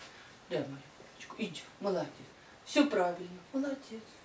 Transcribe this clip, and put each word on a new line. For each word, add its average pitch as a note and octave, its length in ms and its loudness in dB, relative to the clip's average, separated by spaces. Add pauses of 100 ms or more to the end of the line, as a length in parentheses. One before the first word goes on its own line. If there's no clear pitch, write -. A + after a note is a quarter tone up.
(500)
Дай, E3+ 100 2
моя C3+ 220 -4 (360)
девочка. - 200 -12
Иди, F3 240 -4 (200)
молодец. F3+ 280 2 (560)
Все D4 200 8
правильно. F3+ 540 2 (120)
Молодец. C4+ 500 -2 (240)